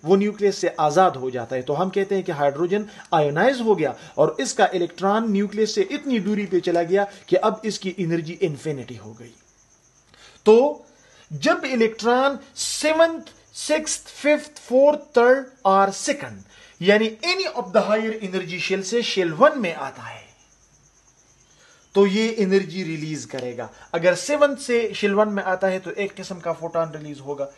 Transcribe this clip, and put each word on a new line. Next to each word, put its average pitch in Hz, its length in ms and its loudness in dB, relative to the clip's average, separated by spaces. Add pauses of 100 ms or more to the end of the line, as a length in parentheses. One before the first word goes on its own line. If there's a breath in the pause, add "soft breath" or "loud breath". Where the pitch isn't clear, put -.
वो 175 100 4
nucleus 202 420 0
से 175 100 -2
आजाद 160 480 2
हो 131 160 -6
जाता 123 240 -6
है। 127 60 -4
तो 131 120 -4
हम 180 160 -2
कहते 196 260 -2
हैं 185 80 -2
कि 185 80 -6
hydrogen 165 580 -2 (240 loud breath)
ionize 170 480 2
हो 220 140 2
गया 147 200 -2 (220 loud breath)
और 151 220 2
इसका 220 340 2
electron 196 580 -2
nucleus 202 440 -2
से 208 60 2
इतनी 262 380 -2
दूरी 208 260 -2
पे 180 140 -2
चला 170 240 0
गया 196 240 0 (200 loud breath)
कि - 80 2
अब 214 300 0
इसकी 190 340 -6
energy 165 340 -4
infinity 143 640 -6
हो 107 180 -18
गई। 117 200 -20 (1120 soft breath)
तो 247 400 6 (480 soft breath)
जब 294 320 0
electron 254 760 2 (160 loud breath)
seventh, 330 680 0 (320 soft breath)
sixth, - 540 -4
fifth, - 520 -2
fourth, 285 400 4
third 254 460 4 (200)
और 196 260 6
second, 113 520 -6 (380 loud breath)
यानी 214 280 4
any 349 480 -4
of 185 160 -6
the 214 140 4
higher 214 340 0
energy 180 400 -6
shell 190 220 -4
से 233 200 -2
shell 180 300 -2
one 254 260 4
में 180 140 -2
आता 135 280 -12
है, - 280 -18 (1700 soft breath)
तो 196 100 6
ये 220 340 0
energy 185 440 0
release 156 420 -6
करेगा। 123 440 -10 (240 loud breath)
अगर 175 220 2
seventh 285 420 0
से 233 360 -2
shell 202 200 0
one 214 160 2
में 202 140 -4
आता 185 240 0
है, 185 120 -2
तो 175 120 -8
एक 196 220 -6
किस्म 185 260 -14
का 165 140 -6
photon 160 380 -4
release 151 280 -14
होगा। 139 280 -8 (100)